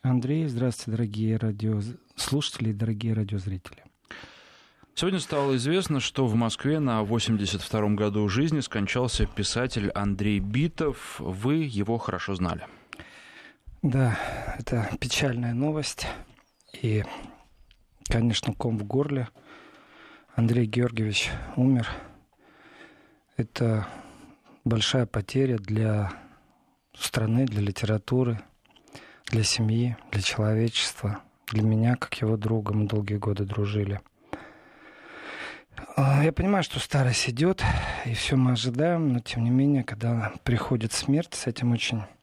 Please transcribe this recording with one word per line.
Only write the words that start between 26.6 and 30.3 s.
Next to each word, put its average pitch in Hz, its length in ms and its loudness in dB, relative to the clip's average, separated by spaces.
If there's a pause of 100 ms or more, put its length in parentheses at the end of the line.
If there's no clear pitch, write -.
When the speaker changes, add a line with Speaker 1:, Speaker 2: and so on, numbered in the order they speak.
Speaker 1:
страны, 113 520 0
для 107 160 0
литературы, 110 800 0 (840)
для 113 160 2
семьи, 113 520 2 (160)
для 101 100 -2
человечества, 107 1000 0 (260)